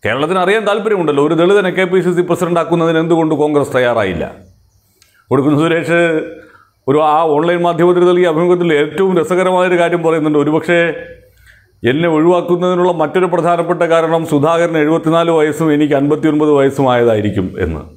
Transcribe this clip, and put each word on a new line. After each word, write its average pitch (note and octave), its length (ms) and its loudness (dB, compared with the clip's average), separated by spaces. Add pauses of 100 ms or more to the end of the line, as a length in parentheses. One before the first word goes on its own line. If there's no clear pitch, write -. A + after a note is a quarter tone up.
കേരളത്തിന് D3 380 -2
അറിയാൻ G3+ 280 0
താല്പര്യമുണ്ടല്ലോ, G3 580 -2
ഒരു E3 140 0
ദളിതനെ F#3 360 2
കെ F#3+ 140 0
പി F#3 100 2
സി F3 160 -2
സി F3 100 0
പ്രസിഡന്റ് E3+ 340 -2
ആക്കുന്നതിന് E3 420 0
എന്തുകൊണ്ട് E3 300 0 (100)
കോൺഗ്രസ് D3 320 -2
തയ്യാറായില്ല? A2+ 500 0 (1040)
കൊടിക്കുന്നിൽ C#3+ 340 0
സുരേഷ് E3 380 0 (840)
ഒരു C#3 120 2 (140)
ആ - 20 2 (200)
ഓൺലൈൻ E3+ 320 0
മാധ്യമത്തിൽ F3 420 2
നൽകിയ F3+ 240 2
അഭിമുഖത്തിൽ F3 360 0 (120)
ഏറ്റവും F#3 400 -2
രസകരമായൊരു F3+ 600 0
കാര്യം E3+ 240 0
പറയുന്നുണ്ട്. D#3 380 0
ഒരുപക്ഷേ D#3+ 380 0 (1000)
എന്നെ D#3 320 0
ഒഴിവാക്കുന്നതിനുള്ള F3 840 0
മറ്റൊരു D#3 320 0
പ്രധാനപ്പെട്ട E3+ 580 0
കാരണം E3 300 2 (100)
സുധാകരന് D#3+ 520 0
എഴുപത്തിനാല് E3 520 0
വയസ്സും D#3 400 0
എനിക്ക് D3 240 0
അൻപത്തിയൊൻപത് D3+ 560 0
വയസ്സും C3+ 380 2
ആയതായിരിക്കും G#2+ 540 0 (180)
എന്ന്. D#2+ 160 -6 (160)